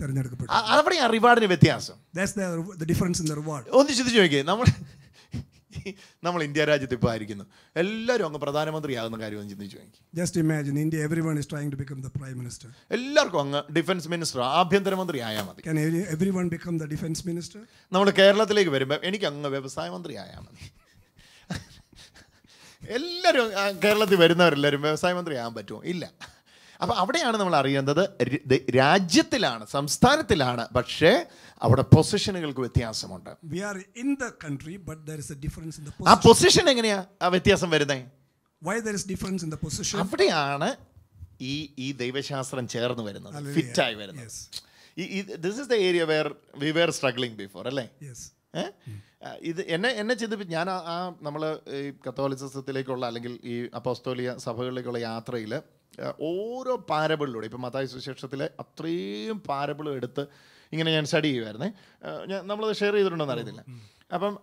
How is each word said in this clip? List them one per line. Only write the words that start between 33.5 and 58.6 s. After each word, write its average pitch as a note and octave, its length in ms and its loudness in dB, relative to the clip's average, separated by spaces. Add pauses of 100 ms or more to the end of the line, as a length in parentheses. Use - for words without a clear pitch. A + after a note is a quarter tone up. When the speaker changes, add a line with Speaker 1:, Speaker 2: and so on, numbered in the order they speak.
Speaker 1:
are G3+ 220 -8
in A#3+ 300 -8
the C4+ 200 -2 (200)
country, D#3 280 -8
but D#3 200 -14
there D#3 220 -12
is D3 140 -12
a C3+ 80 -14
difference D#3+ 340 -10
in - 60 -16
the D3 80 -14
Speaker 2:
ആ F#3 240 6
Speaker 1:
position. G#3+ 160 10
Speaker 2:
പൊസിഷൻ F4 420 8
എങ്ങനെയാ A3 340 2 (180)
ആ E3+ 40 2
വ്യത്യാസം F#3 440 4
വരുന്നേ? C#3+ 360 0 (580)
Speaker 1:
Why G3 140 -4
there G#3+ 180 -4
is F#3+ 60 -6
difference F#3+ 420 -6
in D#3 60 -6
the D3+ 80 -10
position? E3 380 -6
Speaker 2:
അവിടെയാണ് F#3 800 0 (640)
ഈ, C#3+ 380 -8
ഈ C3 140 -6
ദൈവശാസ്ത്രം C3 760 -6
ചേർന്ന് A#2+ 340 -4
വരുന്നത്, G2 320 -12
Speaker 1:
Hallelujah. D3 320 -2
Speaker 2:
ഫിറ്റായി A#2+ 280 -2
വരുന്നത്. G#2+ 320 -14
Speaker 1:
Yes. - 380 -16 (340)
Speaker 2:
ഈ, F3 40 -8
ഈ, G3 200 -8
this E3+ 320 -8
is C#4 100 -10
the A#3 140 0
area F3 260 2
where D3+ 300 0 (280)
we D3+ 140 0
were E3+ 140 4
struggling B2 520 -4
before, G2 240 -12
അല്ലേ? B2+ 220 -6 (140)
Speaker 1:
Yes. C3+ 160 -18 (380)
Speaker 2:
ഏ? E3+ 60 -6 (640)
ആ, B2+ 140 -14
ഇത് E3 200 -8
എന്നെ, F3+ 280 -2
എന്നെ A3+ 260 -2
ചിന്തിപ്പി-, G#3 340 -6
ഞാൻ E3 220 -4
ആ, F#3 60 -4
ആ, E3+ 460 -8
നമ്മള് D3+ 360 -6 (120)
ഈ C#3 220 -8 (160)
കത്തോലിസിസത്തിലേക്കുള്ള C3+ 1000 -6
അല്ലെങ്കിൽ A#2 380 -10
ഈ A#2+ 320 -8
അപ്പോസ്തോലിക B2 600 -6
സഭകളിലേക്കുള്ള B2 600 -6
യാത്രയില്, A2+ 640 -6 (420)
ആ, C3 180 -6
ഓരോ A#3 560 -4
പാരബിളിലൂടെ, D3+ 720 -2
ഇപ്പം A#2+ 140 -12
മത്തായി B2+ 260 -4
സുവിശേഷത്തിലെ C3 640 -10 (100)